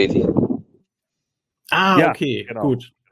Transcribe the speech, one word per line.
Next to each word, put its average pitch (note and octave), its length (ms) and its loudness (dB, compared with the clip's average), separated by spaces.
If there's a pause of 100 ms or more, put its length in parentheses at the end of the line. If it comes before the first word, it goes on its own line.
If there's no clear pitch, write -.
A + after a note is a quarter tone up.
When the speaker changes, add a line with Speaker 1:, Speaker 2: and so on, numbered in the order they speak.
Speaker 1:
eighty. - 220 0 (1500)
Speaker 2:
Ah, F3+ 280 4
Speaker 3:
Ja, D#3+ 120 4
Speaker 2:
okay, A#2 320 -6
Speaker 3:
genau. A#2 180 -10
Speaker 2:
gut. B2 320 -2 (180)